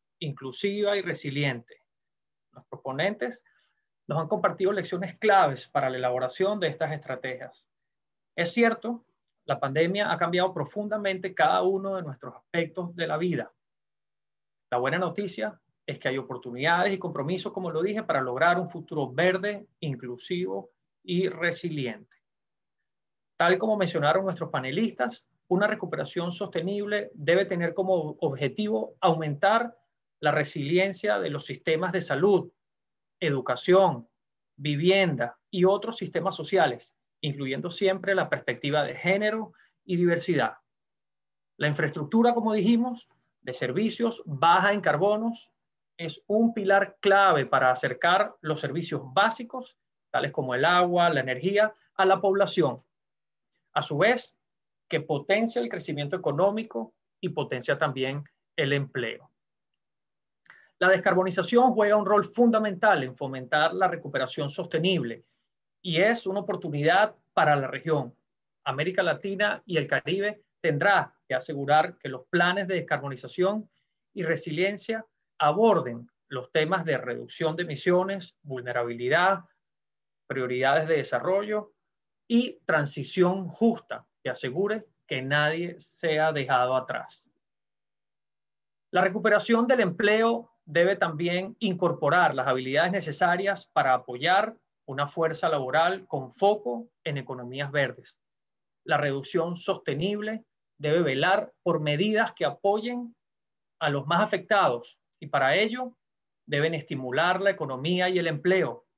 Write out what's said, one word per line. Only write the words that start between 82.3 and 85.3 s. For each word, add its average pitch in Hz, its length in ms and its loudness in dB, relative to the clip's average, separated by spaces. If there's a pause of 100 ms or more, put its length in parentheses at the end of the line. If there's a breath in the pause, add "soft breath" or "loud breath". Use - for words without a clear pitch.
y 240 340 0
transición 175 840 0
justa - 580 -2 (160)
que 135 60 -4
asegure 135 560 -4 (200)
que 135 160 -6
nadie 156 600 0